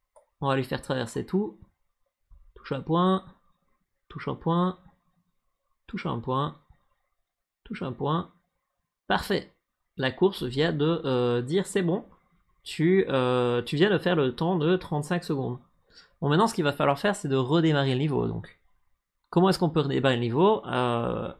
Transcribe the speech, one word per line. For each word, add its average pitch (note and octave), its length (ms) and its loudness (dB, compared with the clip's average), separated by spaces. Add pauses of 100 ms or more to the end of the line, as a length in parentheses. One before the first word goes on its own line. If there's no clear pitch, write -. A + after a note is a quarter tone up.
(400)
On C#3+ 80 -2
va C3+ 80 2
lui C3 80 0
faire B2+ 180 -6
traverser B2+ 420 -6
tout. - 360 -4 (960)
Touche - 160 -12
un C3+ 80 -6
point, F3+ 440 2 (840)
touche - 180 -12
un C#3 80 -4
point, F3 460 0 (1040)
touche - 200 -10
un C3+ 120 -4
point, C3 420 -4 (1040)
touche - 180 -12
un C#3 100 -6
point. D3 420 -4 (720)
Parfait. - 480 -2 (420)
La C3 140 -2
course F#3 320 0
vient C#3+ 300 -2
de, D#3 320 0
euh, B2 380 2
dire : E3 240 0
C'est G3 160 0
bon, F3+ 260 0 (600)
tu, F#3 400 2
euh, B2 540 2
tu C#3+ 140 -6
viens F#3 140 4
de F#3+ 60 4
faire F3 180 0
le C3 200 2
temps F3 220 0
de E3 200 2
trente-cinq E3 480 -4
secondes. B2+ 340 -4 (640)
Bon, C#3+ 80 0
maintenant, E3+ 180 4
ce A3 80 -4
qu'il E3 100 0
va C#3+ 80 2
falloir C#3+ 260 2
faire, G3+ 180 0
c'est - 120 -8
de C3+ 80 2
redémarrer C#3+ 560 2
le B2+ 60 0
niveau, C3 280 0
donc. A2+ 320 -8 (720)
Comment F3+ 180 4
est-ce F#3 100 2
qu'on E3+ 120 2
peut D#3+ 100 0
redémarrer C3+ 360 2
le A#2 40 -2
niveau ? D#3 460 2
Euh, A#2+ 720 -2